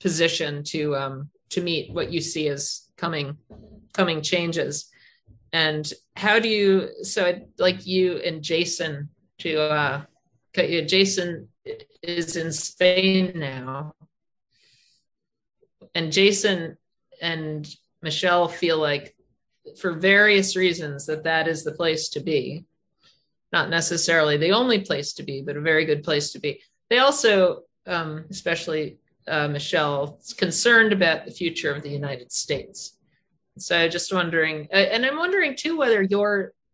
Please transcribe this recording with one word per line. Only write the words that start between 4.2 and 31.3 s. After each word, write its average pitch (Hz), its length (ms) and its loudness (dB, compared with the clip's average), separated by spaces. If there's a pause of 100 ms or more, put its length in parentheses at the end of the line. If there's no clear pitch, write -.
changes. 160 680 -2 (640)
And 156 380 0 (260)
how 214 220 2
do 226 100 2
you, 202 400 4 (140)
so 196 240 0
I'd 180 180 0 (140)
like 185 280 0
you 185 300 2
and 160 260 -6
Jason 160 680 -2 (300)
to, 156 200 -2
uh, 147 420 0 (520)
cut 156 160 0
you. 170 120 0
Jason 175 680 0 (540)
is 170 340 -6
in 165 160 -4
Spain 185 840 2
now. 139 580 -8 (2000)
And 165 160 -2
Jason 190 680 2 (420)
and 156 480 -6 (320)
Michelle 175 480 2
feel 165 300 0
like, 143 360 -2 (640)
for 180 140 -4
various 196 640 4
reasons, 165 500 0
that 156 180 -4
that 160 220 2
is 160 160 -2
the 151 100 -6
place 160 360 -2
to 147 120 -8
be. 143 440 -2 (880)
Not 165 180 0
necessarily 165 640 2
the 160 160 2
only 233 280 2
place 143 340 -4
to 151 80 -12
be, 139 200 -8
but 143 140 -8
a 147 40 -6
very 160 240 2
good 147 180 0
place 147 300 -2
to - 80 -16
be. 143 220 -6 (280)
They 240 80 4
also, 226 600 4 (260)
um, 160 440 -6
especially, 165 640 -4 (320)
uh, 147 200 0
Michelle, 147 720 -2
is - 120 -16
concerned 220 600 4
about 170 340 2
the - 40 -14